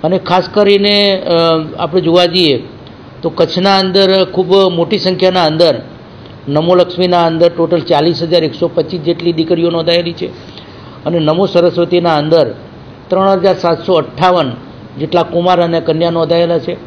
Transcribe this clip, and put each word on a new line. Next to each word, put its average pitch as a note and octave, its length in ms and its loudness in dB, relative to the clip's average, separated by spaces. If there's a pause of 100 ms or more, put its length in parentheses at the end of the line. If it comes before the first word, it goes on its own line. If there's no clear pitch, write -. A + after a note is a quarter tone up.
અને F3+ 140 0
ખાસ F3+ 300 -2
કરીને, G3+ 720 2
અ, F3 100 -2 (460)
આપણે F3 220 -2
જોવા F3 260 2
જઈએ E3 360 2 (600)
તો E3 80 -4
કચ્છના F#3 480 0
અંદર F#3+ 460 2
ખૂબ F3+ 300 0
મોટી F#3 440 2
સંખ્યાના F#3 460 0
અંદર D#3 380 2 (680)
નમો E3 260 2
લક્ષ્મીના F3+ 500 2
અંદર E3 240 2
ટોટલ E3+ 320 0
ચાલીસ D#3+ 420 0
હજાર E3 220 0
એકસો D#3+ 240 -4
પચીસ E3 320 -4
જેટલી E3+ 320 -2
દીકરીઓ E3 380 0
નોંધાયેલી E3+ 420 -2
છે - 140 -8 (800)
અને E3+ 120 0
નમો E3 280 2
સરસ્વતીના E3+ 680 0
અંદર D3 400 2 (540)
ત્રણ F#3+ 220 2
હજાર F#3 240 2
સાતસો F3 380 -2
અઠ્ઠાવન D#3+ 600 0 (460)
જેટલા D#3+ 240 0
કુમાર F3 380 0
અને E3 200 0
કન્યા E3 300 0
નોંધાયેલા E3+ 480 0
છે. - 180 -6 (100)